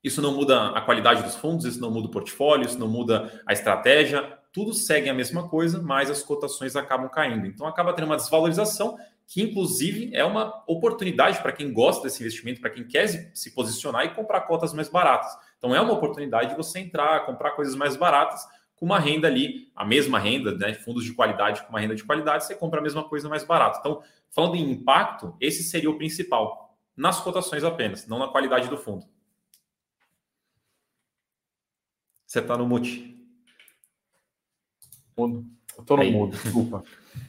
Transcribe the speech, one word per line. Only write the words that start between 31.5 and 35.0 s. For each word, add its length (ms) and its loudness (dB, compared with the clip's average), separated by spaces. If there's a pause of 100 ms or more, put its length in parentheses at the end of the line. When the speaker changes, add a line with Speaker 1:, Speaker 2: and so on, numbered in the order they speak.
Speaker 1:
Você 140 -2
tá 160 -2
no 100 0
mute. 500 -2 (2000)